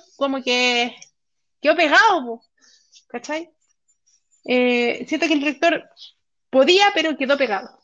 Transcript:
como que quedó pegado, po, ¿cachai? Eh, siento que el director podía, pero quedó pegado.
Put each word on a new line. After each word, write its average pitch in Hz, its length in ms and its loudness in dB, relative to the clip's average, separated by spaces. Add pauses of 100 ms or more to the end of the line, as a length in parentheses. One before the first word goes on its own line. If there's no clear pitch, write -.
(180)
como 269 260 -4
que 247 500 -2 (680)
quedó 302 140 2
pegado, 339 500 2
po, 233 180 -12 (640)
¿cachai? 311 420 -12 (1000)
Eh, 247 600 0
siento 311 180 -4
que 320 80 0
el 302 60 0
director 302 500 -2 (640)
podía, 359 420 4
pero 320 240 -2
quedó 277 200 0
pegado. 233 460 -4